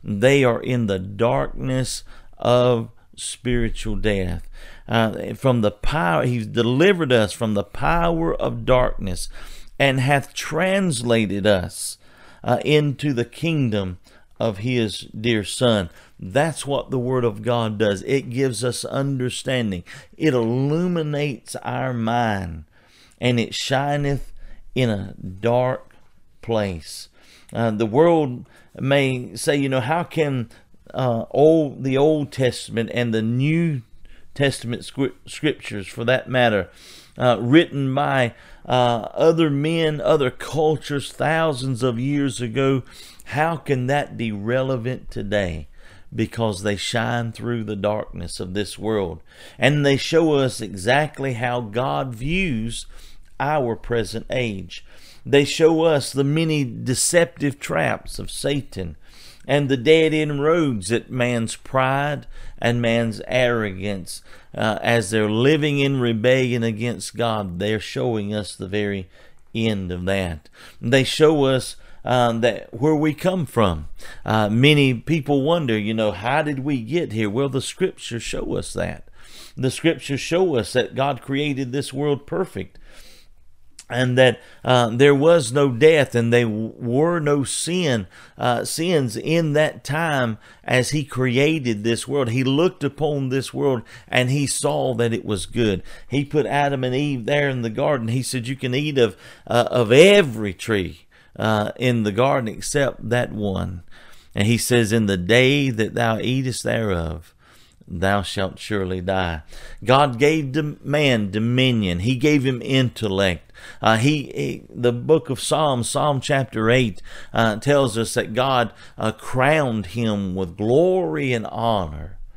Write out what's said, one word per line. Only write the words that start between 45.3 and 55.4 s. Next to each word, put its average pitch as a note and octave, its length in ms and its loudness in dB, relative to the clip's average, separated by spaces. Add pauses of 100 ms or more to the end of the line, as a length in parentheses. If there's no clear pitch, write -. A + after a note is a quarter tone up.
Because A2 480 -2
they G#2 140 0
shine A#2 560 -2
through A#2 320 -4
the G#2 120 -6
darkness G2 640 -4
of F#2 120 -8
this G2 260 -4
world, G2 440 -2 (360)
and C#3+ 280 2
they C#3 100 6
show D#3+ 360 2
us C3+ 280 0
exactly B2 720 -2
how B2 260 -2
God B2+ 540 -4
views C3 720 -4 (540)
our C3+ 340 0
present A2 560 -4
age. G#2 540 -4 (420)
They C#3 180 6